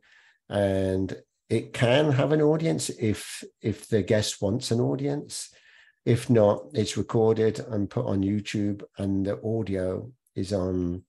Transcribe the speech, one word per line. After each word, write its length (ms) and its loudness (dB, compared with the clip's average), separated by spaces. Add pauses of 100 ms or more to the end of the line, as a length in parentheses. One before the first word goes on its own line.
(500)
And 680 0 (340)
it 240 -2
can 380 4
have 200 2
an 100 4
audience 480 0
if, 540 -4 (180)
if 260 -4
the 160 2
guest 380 0
wants 300 -2
an 100 2
audience. 720 -4 (520)
If 240 2
not, 340 6 (100)
it's 240 -2
recorded 600 2
and 300 -4
put 160 -4
on 180 0
YouTube, 600 -2 (140)
and 280 -2
the 180 -4
audio 680 -4 (240)
is 180 -4
on 560 -2